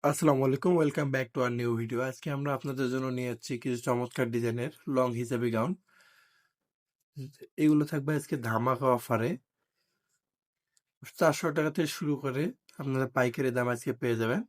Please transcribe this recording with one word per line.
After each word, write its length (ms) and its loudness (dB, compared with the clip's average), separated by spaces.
আসসালামু 440 4
আলাইকুম, 340 2
welcome 340 0
back 180 -2
to 100 -4
our 160 0
new 120 0
video। 180 -2
আজকে 180 -10
আমরা 200 -2
আপনাদের 360 -2
জন্য 120 -2
নিয়ে 140 -4
যাচ্ছি 220 -8
কিছু 140 -2
চমৎকার 380 0
ডিজাইনের 360 -2
লং 120 4
হিজাবি 360 0
গাউন। 160 2
এগুলো 280 6
থাকবে 280 -2
আজকে 160 -4
ধামাকা 400 2
অফারে। 320 0
চারশো 300 2
টাকা 180 2
থেকে 220 0
শুরু 160 -2
করে 200 -2
আপনারা 240 0
পাইকারি 420 2
দাম 180 0
আজকে 160 -6
পেয়ে 200 2
যাবেন। 280 2